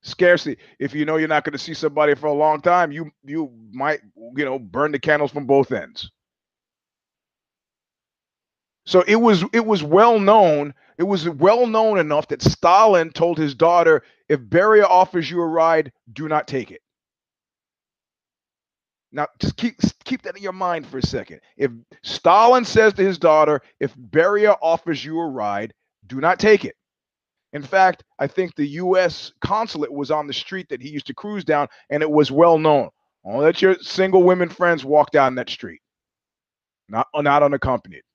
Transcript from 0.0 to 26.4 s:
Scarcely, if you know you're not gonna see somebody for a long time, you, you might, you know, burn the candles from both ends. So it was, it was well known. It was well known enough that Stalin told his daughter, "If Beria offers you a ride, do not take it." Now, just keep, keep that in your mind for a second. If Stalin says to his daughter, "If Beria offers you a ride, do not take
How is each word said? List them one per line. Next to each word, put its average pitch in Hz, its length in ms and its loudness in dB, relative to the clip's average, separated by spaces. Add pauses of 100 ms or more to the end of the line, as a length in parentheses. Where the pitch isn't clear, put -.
Scarcely, 175 540 0 (220)
if 135 160 -8
you 151 100 -4
know 156 120 -2
you're 160 120 0
not 151 160 0
gonna 147 140 -8
see 160 160 -12
somebody 147 400 0
for 147 140 -6
a 147 40 -2
long 151 300 0
time, 175 300 0
you, 156 180 -12 (140)
you 143 280 -10 (200)
might, 143 280 -6 (360)
you 143 80 -4
know, 135 140 -6
burn 127 340 -4
the 139 80 -6
candles 147 320 -2
from 143 140 -10
both 139 260 2
ends. - 380 -10 (2750)
So 180 220 2
it 214 80 4
was, 220 360 2
it 226 140 0
was 202 160 -2
well 208 380 4
known. 170 520 2 (240)
It 165 60 -4
was 180 260 -2
well 190 380 2
known 220 320 0
enough 151 300 -2
that 143 120 -8
Stalin 180 720 4
told 170 260 -2
his 151 180 -4
daughter, 165 500 4 (240)
"If 147 120 -2
Beria 196 480 4
offers 180 400 2
you 170 120 -6
a 170 60 -2
ride, 160 460 0 (200)
do 151 160 -12
not 151 180 -4
take 127 240 -8
it." 85 120 -20 (2250)
Now, 151 160 -6 (140)
just - 160 -6
keep, - 240 -6 (240)
keep - 180 -8
that 180 140 -14
in 202 60 -20
your 190 100 -8
mind 175 340 -6
for 131 120 -12
a 123 40 -4
second. 113 380 -10 (160)
If 135 160 -4 (300)
Stalin 226 640 2
says 214 300 2
to 196 80 -2
his 185 160 -2
daughter, 151 420 2 (200)
"If 139 160 -6
Beria 185 680 0
offers 165 420 -4
you 160 140 -8
a 170 80 -6
ride, 107 480 -8 (320)
do 131 140 -12
not 175 180 0
take 208 260 4